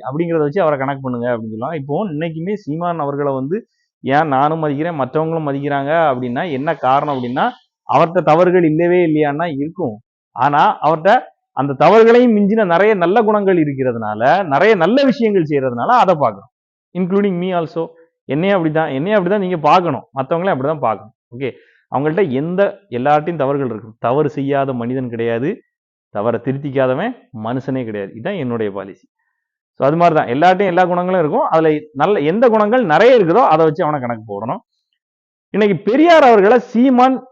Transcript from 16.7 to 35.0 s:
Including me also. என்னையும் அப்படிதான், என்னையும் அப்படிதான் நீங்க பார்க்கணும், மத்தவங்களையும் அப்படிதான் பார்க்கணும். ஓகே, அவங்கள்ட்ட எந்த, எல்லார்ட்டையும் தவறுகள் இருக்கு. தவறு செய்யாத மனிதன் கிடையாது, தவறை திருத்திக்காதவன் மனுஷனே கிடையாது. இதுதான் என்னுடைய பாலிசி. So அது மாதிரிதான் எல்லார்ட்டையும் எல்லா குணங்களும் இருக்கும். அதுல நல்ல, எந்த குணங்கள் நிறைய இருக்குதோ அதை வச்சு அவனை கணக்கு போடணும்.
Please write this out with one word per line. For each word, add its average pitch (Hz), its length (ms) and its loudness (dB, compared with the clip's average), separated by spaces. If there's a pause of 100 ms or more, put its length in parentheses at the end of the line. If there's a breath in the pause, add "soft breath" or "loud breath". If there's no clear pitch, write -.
Including 190 440 0
me 185 60 -4 (120)
also. 165 260 -6 (380 soft breath)
என்னையும் 185 340 -2
அப்படிதான், 156 360 -2
என்னையும் 185 300 -2
அப்படிதான் 190 140 2
நீங்க 180 180 -4
பார்க்கணும், 156 480 0 (160)
மத்தவங்களையும் 165 380 -2
அப்படிதான் 143 200 -4
பார்க்கணும். 110 360 -4 (220)
ஓகே, 127 160 -6 (420 soft breath)
அவங்கள்ட்ட 156 360 -2
எந்த, 175 480 -2 (120)
எல்லார்ட்டையும் 151 460 -2
தவறுகள் 139 300 -2
இருக்கு. 110 320 -10
தவறு 139 300 0
செய்யாத 139 440 -4
மனிதன் 123 360 -6
கிடையாது, 117 520 -4 (480)
தவறை 110 320 -4
திருத்திக்காதவன் 139 760 -4 (260)
மனுஷனே 127 420 -6
கிடையாது. 104 280 -8
இதுதான் 165 320 -10
என்னுடைய 113 280 -4
பாலிசி. 98 360 -14 (640)
So 127 140 -2
அது 151 100 2
மாதிரிதான் 170 320 2
எல்லார்ட்டையும் 180 440 2
எல்லா 180 120 2
குணங்களும் 180 360 0
இருக்கும். 165 280 0
அதுல 160 300 2 (140)
நல்ல, 160 280 0
எந்த 190 280 2
குணங்கள் 220 360 2
நிறைய 202 340 4
இருக்குதோ 190 260 4
அதை 160 200 4
வச்சு 160 200 0
அவனை 151 160 -2
கணக்கு 117 260 -6
போடணும். 110 320 -8 (880)